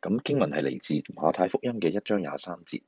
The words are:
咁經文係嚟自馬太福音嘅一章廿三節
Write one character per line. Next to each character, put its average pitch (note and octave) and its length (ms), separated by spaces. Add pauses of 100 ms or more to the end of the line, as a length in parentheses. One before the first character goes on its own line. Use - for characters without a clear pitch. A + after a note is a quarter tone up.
咁 G#2+ 220
經 C#3+ 160
文 E2 100
係 D2 120
嚟 C2+ 180
自 - 140 (180)
馬 D#2 180
太 F#2 160
福 G2 160
音 A#2+ 160
嘅 E2+ 120
一 G2+ 140
章 G#2 160
廿 C#2+ 160
三 F2 280
節 - 240